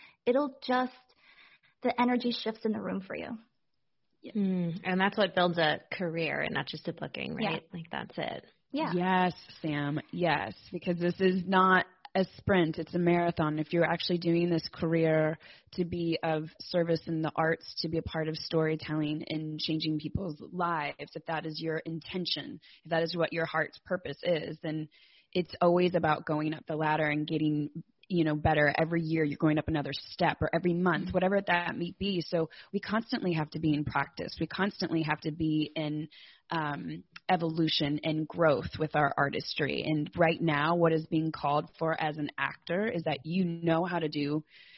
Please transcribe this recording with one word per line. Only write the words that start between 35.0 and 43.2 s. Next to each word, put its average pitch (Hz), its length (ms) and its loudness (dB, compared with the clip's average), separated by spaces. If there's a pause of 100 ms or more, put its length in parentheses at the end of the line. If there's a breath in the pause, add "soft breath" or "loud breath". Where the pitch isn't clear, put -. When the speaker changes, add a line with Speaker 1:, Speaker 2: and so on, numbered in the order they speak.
Speaker 3:
have 151 200 -2
to 160 100 -4
be 156 420 -2
in, 151 340 -4 (420 soft breath)
um, 160 520 -4 (280)
evolution 160 760 2
and 156 240 0
growth - 500 2
with 156 160 -2
our 147 220 4
artistry. 143 680 0
And 156 320 -2
right 165 260 4
now, 156 360 2
what 165 160 4
is 160 140 0
being 160 260 0
called 151 460 -2
for 160 200 -2
as 156 200 -2
an 147 100 -4 (100)
actor 165 480 -2
is 175 180 -4
that 147 200 -2